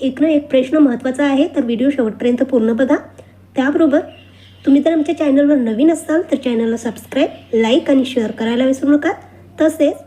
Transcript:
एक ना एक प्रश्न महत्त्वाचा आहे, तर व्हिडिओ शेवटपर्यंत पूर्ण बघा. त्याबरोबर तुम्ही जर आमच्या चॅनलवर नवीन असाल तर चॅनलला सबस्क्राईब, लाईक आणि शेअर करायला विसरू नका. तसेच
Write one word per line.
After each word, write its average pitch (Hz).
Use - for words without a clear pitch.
एक 262
ना 320
एक 294
प्रश्न 262
महत्त्वाचा 262
आहे, 277
तर 285
व्हिडिओ 240
शेवटपर्यंत 240
पूर्ण 233
बघा. 262
त्याबरोबर 294
तुम्ही 285
जर 330
आमच्या 320
चॅनलवर 285
नवीन 240
असाल 311
तर 285
चॅनलला 226
सबस्क्राईब, 247
लाईक 233
आणि 269
शेअर 226
करायला 233
विसरू 269
नका. 294
तसेच 311